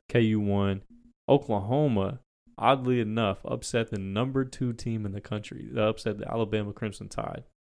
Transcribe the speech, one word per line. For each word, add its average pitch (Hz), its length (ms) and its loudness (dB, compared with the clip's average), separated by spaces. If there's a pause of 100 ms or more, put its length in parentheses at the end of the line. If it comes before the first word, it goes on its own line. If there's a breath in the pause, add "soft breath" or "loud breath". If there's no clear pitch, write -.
K 120 120 4
U 110 200 4
won. 98 420 2 (460)
Oklahoma, 120 920 2 (380)
oddly 127 420 4
enough, 107 440 0
upset 120 460 -2
the 104 80 -4
number 120 460 0
two 131 280 -2
team 113 340 -4
in 98 60 -6
the 101 80 -8
country. - 500 -8
They 113 100 0
upset 107 380 0
the - 120 -8
Alabama 107 420 -2
Crimson 104 360 -8
Tide. - 360 -6 (200)